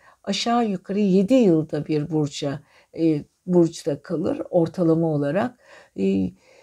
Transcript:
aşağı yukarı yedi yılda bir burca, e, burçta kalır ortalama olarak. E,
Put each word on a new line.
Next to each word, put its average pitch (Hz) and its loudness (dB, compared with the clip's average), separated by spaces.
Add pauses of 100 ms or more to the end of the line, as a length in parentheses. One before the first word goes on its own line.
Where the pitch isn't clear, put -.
(240)
aşağı 233 -2
yukarı 196 -4
yedi 196 4
yılda 160 2
bir 151 -2
burca, 147 -4 (380)
e, 160 0 (220)
burçta 170 0
kalır 180 -6
ortalama 165 0
olarak. 156 -2 (400)
E, 190 0 (320)